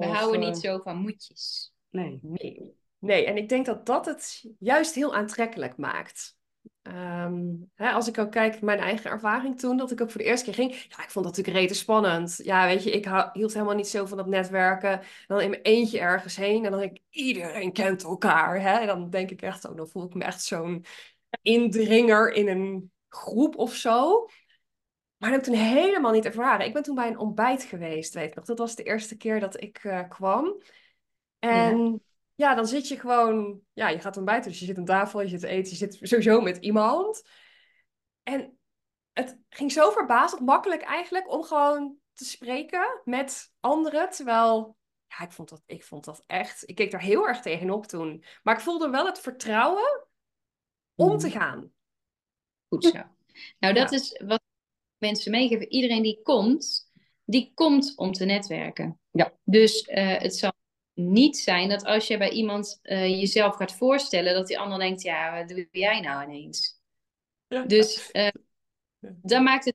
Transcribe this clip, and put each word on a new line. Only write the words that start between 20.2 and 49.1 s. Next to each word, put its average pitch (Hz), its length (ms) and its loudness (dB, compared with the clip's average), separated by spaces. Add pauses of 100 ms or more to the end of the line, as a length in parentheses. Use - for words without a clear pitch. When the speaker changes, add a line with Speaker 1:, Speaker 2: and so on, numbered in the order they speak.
Speaker 3:
echt 180 180 -6
zo'n 170 420 -6 (580)
indringer 220 880 6
in 208 160 2
een 190 440 -4 (160)
groep - 480 0
of 247 180 -2
zo. 294 520 2 (880)
Maar 214 140 -2
dat 262 140 2
heb 247 100 0
ik 220 60 4
toen 220 120 4
helemaal 311 400 4
niet 220 120 4
ervaren. 226 420 0
Ik 220 60 -6
ben 294 100 -2
toen 285 120 -8
bij 247 140 -2
een 220 100 -6
ontbijt 220 440 0
geweest, 160 520 -10
weet 160 140 -6
ik 160 60 -14
nog. - 100 -14
Dat 233 140 -6
was 233 160 -4
de - 80 -12
eerste 220 340 -6
keer 220 240 -2
dat 196 220 -8
ik, 214 160 -18
eh, 180 300 -8
kwam. 233 540 -2 (760)
En 233 400 2
Speaker 2:
Ja. 226 200 0 (360)
Speaker 3:
ja, 277 200 4
dan 226 120 0
zit 277 220 -4
je 269 100 -8
gewoon... 220 640 0 (120)
Ja, 214 160 -2
je 165 120 -2
gaat 196 160 -8
ontbijten, 208 340 0
dus 170 100 -12
je 185 60 -10
zit 185 120 -6
aan 180 60 -6
tafel, 196 360 2
je 196 80 -2
zit 175 120 -8
te - 80 -8
eten, 190 220 -4
je 175 60 -12
zit 202 260 -8
sowieso 220 380 6
met 180 160 -2
iemand. 240 640 0 (1000)
En 262 360 -8 (540)
het - 260 -6 (100)
ging 277 240 -6
zo 311 180 6
verbazend 339 500 2
makkelijk 302 420 2
eigenlijk 349 500 -4
om 311 100 -4
gewoon 285 540 0 (160)
te - 120 -18
spreken 311 800 -6
met 262 560 -6
anderen, 311 500 0
terwijl, 226 640 2 (300)
ja, - 180 -14
ik 175 80 -16
vond 160 160 -18
dat, 156 180 -20
ik 165 180 -18
vond 151 200 -18
dat 151 220 -18
echt... - 420 -8
Ik 185 60 -16
keek 196 160 0
daar 190 100 -8
heel 214 280 2
erg 247 120 -2
tegenop 185 460 -4
toen. 160 380 -8 (180)
Maar 220 120 2
ik 226 60 -2
voelde 330 300 -2
wel 269 160 0
het 370 140 -4